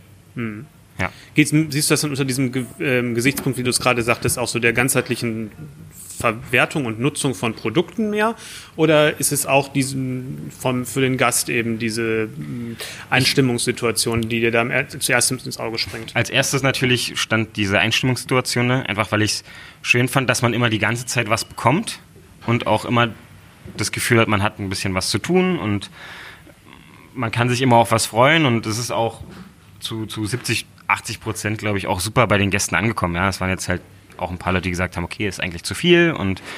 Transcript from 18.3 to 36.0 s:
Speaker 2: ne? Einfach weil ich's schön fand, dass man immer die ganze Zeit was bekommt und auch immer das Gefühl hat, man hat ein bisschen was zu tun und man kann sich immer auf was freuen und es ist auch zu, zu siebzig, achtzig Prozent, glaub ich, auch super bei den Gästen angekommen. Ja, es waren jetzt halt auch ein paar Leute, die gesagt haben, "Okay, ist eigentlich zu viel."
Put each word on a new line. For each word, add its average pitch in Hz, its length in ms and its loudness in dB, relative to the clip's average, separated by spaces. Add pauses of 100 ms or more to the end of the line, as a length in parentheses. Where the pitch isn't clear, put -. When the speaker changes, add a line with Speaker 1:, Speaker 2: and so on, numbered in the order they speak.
Speaker 2:
ne? 127 200 0
Einfach 104 240 -2
weil 107 120 4
ich's - 200 -2 (380)
schön 123 260 2
fand, 127 220 2
dass 123 140 2
man 120 100 4
immer 120 160 2
die 110 100 2
ganze 117 280 0
Zeit 117 200 -2
was 107 160 2
bekommt - 560 0 (460)
und 117 220 2
auch 107 180 2
immer 120 240 2 (680)
das 107 140 -2
Gefühl - 280 2
hat, 113 80 6
man 104 160 2
hat 107 160 -2
ein 98 100 -4
bisschen 95 240 -2
was 92 160 -2
zu - 80 0
tun 185 400 2
und 101 320 -2 (1300)
man 117 160 -4
kann 120 180 2
sich 123 120 0
immer 123 160 6
auf 113 140 6
was 113 140 2
freuen 143 400 6
und 117 200 2
es 110 120 -2
ist 120 140 -4
auch 113 300 -2 (580)
zu, 110 260 -8
zu 107 200 -6
siebzig, 117 400 -4 (220)
achtzig 104 320 0
Prozent, 107 400 -4
glaub 104 160 -2
ich, 95 120 -4
auch 95 120 -2
super 110 280 2
bei 101 100 4
den 98 120 2
Gästen 95 260 0
angekommen. 90 400 0
Ja, 92 140 2
es 92 120 -4
waren 92 80 0
jetzt 92 200 -4
halt 87 120 -2 (360)
auch 87 140 -6
ein 87 80 -8
paar 92 140 0
Leute, 90 100 0
die 92 80 -2
gesagt 87 260 -2
haben, 85 60 -4
"Okay, 104 240 -6
ist 92 140 -6
eigentlich 85 220 -6
zu - 120 -6
viel." 170 420 4